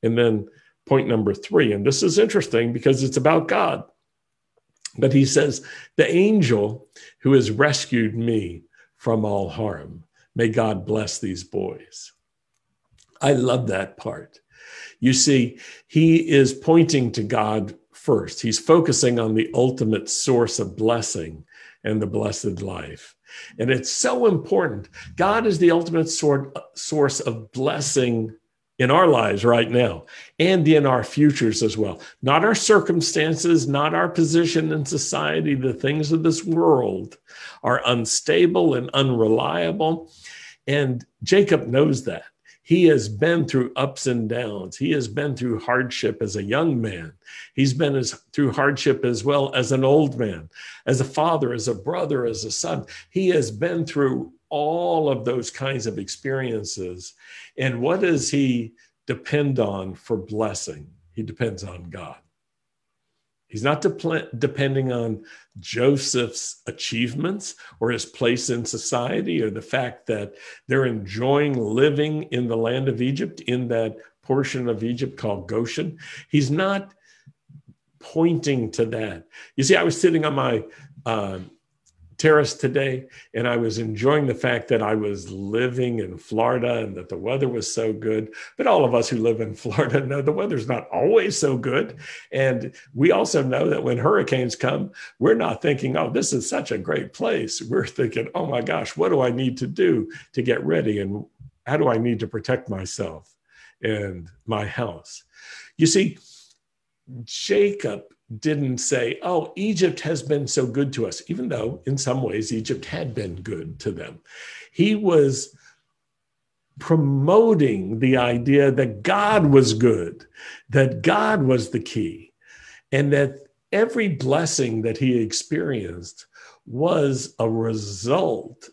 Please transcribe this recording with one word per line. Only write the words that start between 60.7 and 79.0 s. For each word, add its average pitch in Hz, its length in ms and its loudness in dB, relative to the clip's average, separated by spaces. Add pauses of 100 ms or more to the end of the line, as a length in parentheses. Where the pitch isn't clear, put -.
He 110 80 -8
depends 107 420 -8
on 87 240 -14
God. 82 300 -16 (1300)
He's 110 160 -10
not 202 180 2
depl-, 165 480 -2 (100)
depending 135 540 -2
on 113 320 -4 (340)
Joseph's 123 1080 -2
achievements 135 880 -6 (260)
or 113 100 0
his 117 140 -4
place 127 460 -2
in 120 160 -4
society 156 760 -4
or 110 60 0
the 107 140 -8
fact 127 440 -6
that 104 280 -6 (320)
they're 135 180 2
enjoying 123 720 0
living 143 680 0
in 123 220 -4
the 113 120 -2
land 123 300 -2
of 113 120 -4
Egypt, 139 400 -4
in 123 280 -4
that 113 280 -2 (260)
portion 131 460 -2
of 110 160 -4
Egypt 120 320 -6
called 98 320 -6
Goshen. 117 500 -4 (300)
He's 143 220 0
not 196 420 -2 (1080)
pointing 143 720 0
to 117 140 0
that. 110 400 -8 (300)